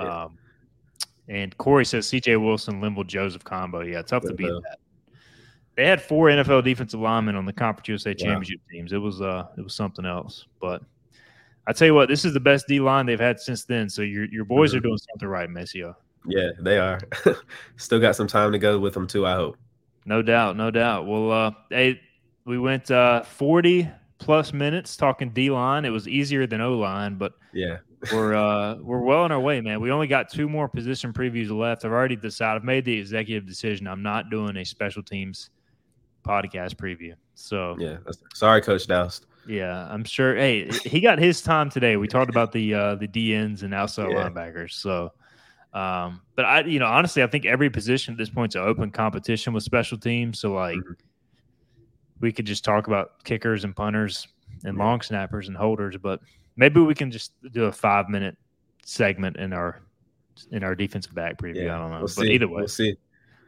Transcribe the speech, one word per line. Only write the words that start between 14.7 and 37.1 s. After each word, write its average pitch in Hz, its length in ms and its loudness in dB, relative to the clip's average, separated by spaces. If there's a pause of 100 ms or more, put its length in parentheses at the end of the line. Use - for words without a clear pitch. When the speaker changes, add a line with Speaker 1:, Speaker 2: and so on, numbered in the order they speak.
Speaker 2:
are 127 40 2
Speaker 1:
Mm-hmm. 120 80 0
Speaker 2:
doing 110 120 0 (140)
something 101 160 -10
right, 90 220 -4
Maceo. 87 440 -10 (320)
Speaker 1:
Yeah, 90 240 0 (100)
they 95 180 4
are. 92 220 0 (240)
<laughs> - 520 0
Still - 240 2
got 110 160 6
some 107 100 0
time 104 260 4
to 104 60 0
go 104 200 4
with 98 140 0
them 92 140 -4
too, 98 180 0
I 92 100 2
hope. 87 220 -2 (480)
Speaker 2:
No 110 160 0
doubt, 110 360 2
no 110 140 -2
doubt. 110 360 2
Well, 107 240 0
uh, 110 220 2 (180)
hey, 127 300 2 (440)
we 123 140 -4
went, 131 320 -2
uh, 123 320 6
forty 170 640 4 (300)
plus 151 340 2
minutes 147 440 -4
talking 131 340 0
D 127 180 0
line. 135 360 0
It 127 60 -2
was 110 180 -4
easier 139 380 0
than 110 140 -2
O 123 160 0
line, 101 380 -2
but 98 200 -6 (200)
Speaker 1:
Yeah. 87 240 -4 (340)
Speaker 2:
we're, 110 220 2
uh, 104 480 0
we're 123 180 -4
well 135 220 4
on 170 100 2
our 143 80 0
way, 135 200 0
man. 107 200 -4
We 117 120 -2
only 147 160 0
got 131 200 0
two 147 200 -2
more 151 200 -2
position 123 440 -6
previews 117 380 -4
left. 113 340 -2
I've 110 80 -2
already 123 240 0
decided, 110 440 -2
I've 104 40 -14
made 127 200 0
the 120 140 0
executive 104 480 -6
decision. 98 400 -6
I'm 95 160 -8
not 104 260 -4
doing 107 280 -4
a 92 80 -8
special 101 400 -8
teams 95 460 -12 (760)
podcast 95 480 -2
preview. 85 400 -12 (220)